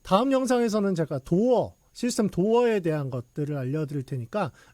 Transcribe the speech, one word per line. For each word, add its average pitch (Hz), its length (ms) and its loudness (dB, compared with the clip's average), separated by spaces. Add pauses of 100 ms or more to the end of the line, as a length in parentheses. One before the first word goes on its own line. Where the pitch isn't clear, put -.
다음 233 300 2
영상에서는 233 640 2
제가 156 240 -2
도어, 190 560 2 (180)
시스템 233 380 -2
도어에 220 500 2
대한 151 300 -2
것들을 143 440 -6
알려드릴 139 500 -4
테니까 131 460 -6 (240)